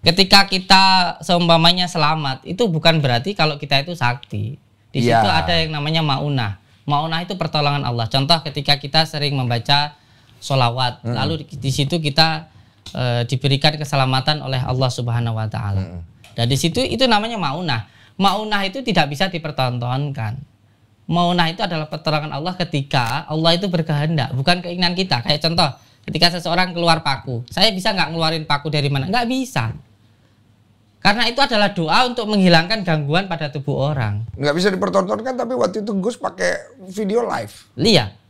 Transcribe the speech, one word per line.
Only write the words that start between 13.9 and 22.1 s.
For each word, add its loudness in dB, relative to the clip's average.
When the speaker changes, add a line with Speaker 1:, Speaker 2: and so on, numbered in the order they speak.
Speaker 1:
oleh -4
Allah 0
Subhanahu -2
wa -2
Ta'ala. -4
Speaker 2:
Mm-mm. -8
Speaker 1:
Dan 0
di 2
situ 0
itu 0
namanya 2
maunah. -2
Maunah 0
itu -6
tidak 0
bisa -2
dipertontonkan. -4
Maunah 2
itu -6
adalah -4
pertolongan -4